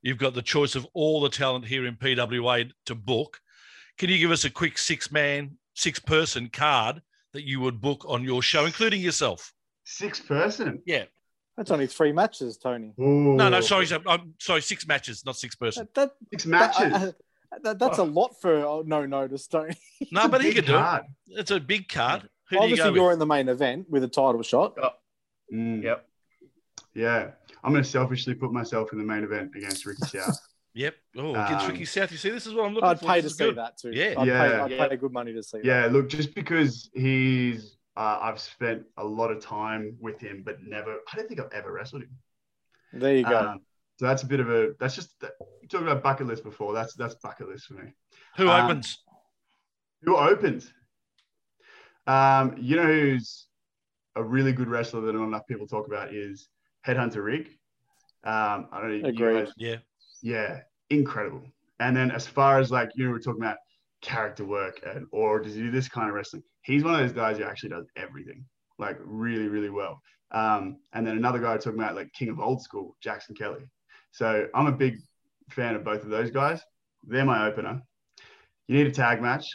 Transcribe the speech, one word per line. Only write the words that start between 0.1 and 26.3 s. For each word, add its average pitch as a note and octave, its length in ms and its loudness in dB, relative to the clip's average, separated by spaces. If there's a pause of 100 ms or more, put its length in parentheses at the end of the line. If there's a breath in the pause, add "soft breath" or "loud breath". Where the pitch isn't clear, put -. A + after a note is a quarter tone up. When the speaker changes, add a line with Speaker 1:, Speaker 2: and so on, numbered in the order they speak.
Speaker 1:
got C3 160 0
the B2 80 -4
choice C#3+ 320 2
of B2+ 180 -6
all D#3 280 2
the C#3+ 80 2
talent C3 360 -2
here B2+ 220 -4
in A#2+ 80 -8
P C3 180 0
W A#2+ 380 0
A A#2+ 180 0 (160)
to A#2+ 80 -8
book. A#2 460 -4 (580 loud breath)
Can F3+ 120 -2
you F#3 100 4
give E3+ 120 4
us E3 140 2
a C#3 40 0
quick - 280 -4
six-man, C#3+ 800 -2 (180)
six-person D3+ 760 0
card C#3 520 2 (300)
that D3 120 -14
you C3+ 180 -4
would B2+ 200 -2
book C#3+ 260 -2
on B2 160 -2
your B2+ 200 0
show, D3 220 4
including G#3 360 0
yourself? D3+ 520 -2 (320)
Speaker 2:
Six - 340 -8
person? F3 680 -2
Speaker 1:
Yeah. C#3 200 -2 (520)
Speaker 3:
That's G#3+ 140 -8
only C#3+ 160 2
three D3+ 240 2
matches, D3+ 460 0
Tony. A#2 420 -6
Speaker 2:
Ooh. C#3+ 360 6
Speaker 1:
No, C3 140 8
no, F3+ 120 6
sorry, F#3+ 240 4
sorry, D#3+ 220 -2
I'm F3 320 2
sorry, E3 220 2
six E3 260 -6
matches, C3 380 -2
not C3 120 -6
six - 180 -10
person. A#2+ 380 -4
Speaker 3:
That, C#4 160 2
that, - 20 -12 (200)
Speaker 2:
Six - 160 -8
matches? F3 440 6
Speaker 3:
that, F#3+ 100 2 (520)
uh, - 100 -16
that, G#3+ 160 -4
that's B3+ 200 4
a - 20 6
Speaker 1:
Oh. F3+ 40 6
Speaker 3:
lot E3+ 260 2 (100)
for, D#3 240 4
uh, D3+ 200 -2
no D3+ 200 0
notice, C3+ 420 -4
Tony. D#3 280 -2 (160)
<laughs> - 200 -12
Speaker 1:
No, F3+ 100 2
Speaker 2:
It's A3+ 40 6
a A#3 40 6
Speaker 1:
but B3+ 120 4
he D4+ 80 4
Speaker 2:
big A3 60 2
Speaker 1:
could F#3+ 100 4
do C#3 80 6
it. D3+ 40 8
Speaker 2:
card. E3 260 2 (240)
Speaker 1:
It's F#3 240 -6
a G3 80 2
big F#3 280 -2
card. A#2+ 400 -2 (220)
Who F#3 80 2
Speaker 3:
Obviously, A3+ 200 6
Speaker 1:
do D#3+ 120 6
you - 0 -
go E3+ 60 2
Speaker 3:
you're F3+ 140 8
Speaker 1:
with? F3 40 6
Speaker 3:
in E3 60 0
the D3+ 80 2
main C#3+ 220 4
event C3 400 0
with C#3 140 2
a B2+ 40 -2
title B2 340 2
shot. C3 400 2
Speaker 4:
Oh. C3 80 2 (640)
Speaker 2:
Mm. A2+ 300 -4
Speaker 4:
Yep. A2+ 220 -2 (880)